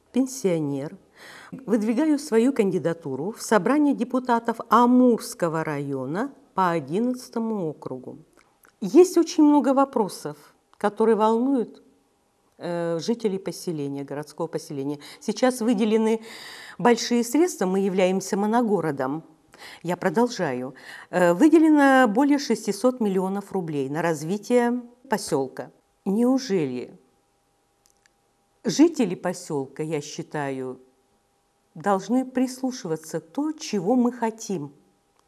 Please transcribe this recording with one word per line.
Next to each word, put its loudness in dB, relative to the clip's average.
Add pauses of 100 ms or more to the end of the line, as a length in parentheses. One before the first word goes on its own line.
(100)
пенсионер. -2 (560)
Выдвигаю 0
свою 2
кандидатуру -2
в -12
собрание 2
депутатов -2 (100)
Амурского 4
района -6 (220)
по 2
одиннадцатому -4
округу. -12 (640)
Есть 6
очень 4
много 4
вопросов, -2 (400)
которые 2
волнуют, 0 (800)
э, -4
жителей -2
поселения, -8
городского -8
поселения. -8 (220)
Сейчас 0
выделены 2 (580)
большие 2
средства, 0
мы 0
являемся 0
моногородом. 0 (600)
Я -4
продолжаю. -2 (360)
Э, 4
выделено 6
более 2
шестисот -2
миллионов -2
рублей -4
на -4
развитие 0 (260)
поселка. -4 (340)
Неужели 0 (1700)
жители 2
поселка, -6
я -4
считаю, -8 (960)
должны 0
прислушиваться -4
к -16
то, -6
чего -2
мы 2
хотим, -6 (560)